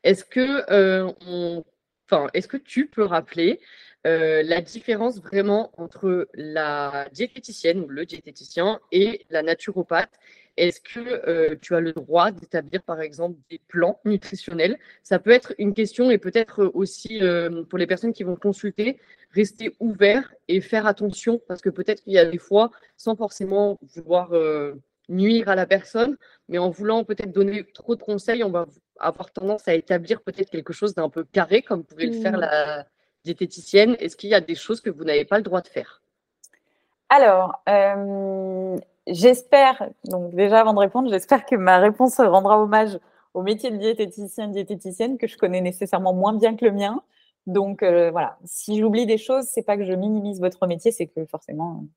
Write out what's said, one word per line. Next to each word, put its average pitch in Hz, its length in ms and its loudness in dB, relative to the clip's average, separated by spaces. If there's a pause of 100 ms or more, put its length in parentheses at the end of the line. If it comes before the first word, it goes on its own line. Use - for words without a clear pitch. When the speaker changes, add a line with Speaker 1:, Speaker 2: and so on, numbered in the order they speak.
Speaker 1:
Est-ce 196 180 4
que, 262 480 -2
euh, 190 400 4 (160)
on, 175 380 -6 (400)
enfin, 151 300 0
est-ce 190 120 -2
que 269 120 -10
tu 285 300 -4
peux 214 160 -2
rappeler, 175 540 -2 (480)
euh, 160 380 2
la 170 160 0
différence 226 640 -6
vraiment 202 560 -2
entre 180 560 -4
la 147 760 -6
diététicienne 190 720 -4
ou 151 80 -10
le 143 160 -10
diététicien - 760 -6 (140)
et 202 380 0
la 160 120 -2
naturopathe ? 170 720 -4 (460)
Est-ce 175 220 0
que, 240 480 -8
euh, 160 320 0
tu - 140 -4
as 165 60 2
le 165 120 -4
droit 170 380 0
d'établir, 165 520 -8
par 160 180 -8
exemple, 160 360 -8 (140)
des 170 180 -16
plans 175 360 0
nutritionnels ? 190 760 -2 (240)
Ça 185 160 0
peut 214 120 -2
être 247 280 4
une 202 160 -2
question 233 360 0
et 220 80 4
peut-être 202 560 -2
aussi, 196 480 -6
euh, 170 420 -2
pour 185 140 -8
les 175 80 0
personnes 202 280 -4
qui 196 100 -10
vont 180 120 -4
consulter, 208 640 -4 (360)
rester 214 460 -2
ouvert 208 520 2 (160)
et 185 140 2
faire 220 240 -2
attention 208 600 -2
parce 180 140 -10
que - 80 -4
peut-être 190 340 -4
qu'il 196 120 -6
y 185 40 8
a 170 60 8
des 170 140 -2
fois, 220 320 2 (260)
sans 226 200 -4
forcément 202 600 -2 (180)
vouloir, 170 400 -2
euh, 151 460 -2 (300)
nuire 202 400 2
à 190 60 2
la 180 100 0
personne, 226 500 0 (320)
mais 175 80 -6
en 180 140 0
voulant 214 340 -2
peut-être 208 280 -8
donner 196 320 0 (100)
trop - 200 -6
de - 80 -10
conseils, 226 400 -4
on 202 80 -2
va 175 140 -2 (340)
avoir 165 340 -6
tendance 202 360 -6
à 170 60 4
établir 175 480 -2
peut-être 190 260 -6
quelque 165 240 -10
chose 202 220 -4
d'un 160 160 -2
peu 165 140 -8
carré, 196 360 2
comme 170 240 -6
pourrait 160 220 -8
le 233 60 -4
faire 220 260 -2
Speaker 2:
Hmm. - 20 -2
Speaker 1:
la 151 460 -2 (380)
diététicienne. 190 760 2
Est-ce - 160 -8
qu'il 202 140 -10
y 214 40 4
a 190 60 6
des 165 140 -6
choses 220 260 -6
que - 80 -8
vous 160 160 -10
n'avez 147 220 0
pas 196 100 0
le 214 80 0
droit 180 160 -2
de - 80 -20
faire ? - 320 -12 (1120)
Speaker 2:
Alors, 202 580 6
euh, 196 1120 0 (280)
j'espère, 254 840 4 (140)
donc 175 300 -6
déjà 202 260 6
avant 220 120 4
de 202 60 2
répondre, 226 320 2
j'espère 202 340 2
que 254 120 0
ma 185 220 6
réponse 214 400 4
rendra 196 400 6
hommage 214 400 2 (360)
au 185 80 -4
métier 220 280 -2
de 214 60 -6
diététicien, 208 720 -4
diététicienne, 202 680 -6
que 233 80 -4
je - 100 -10
connais 185 240 0
nécessairement 185 540 -2
moins 196 180 2
bien 220 240 2
que 240 80 -4
le 208 80 4
mien. 202 300 -4 (440)
Donc, 196 380 -2
euh, 175 260 4
voilà, 160 340 -4
si - 360 -8
j'oublie 220 260 2
des 220 120 0
choses, 262 260 -2
c'est 226 180 -6
pas 208 140 -2
que 202 80 -4
je 185 80 -4
minimise 202 480 -4
votre 180 260 -2
métier, 175 240 0
c'est 170 160 -6
que 160 200 -8
forcément 156 580 -10 (120)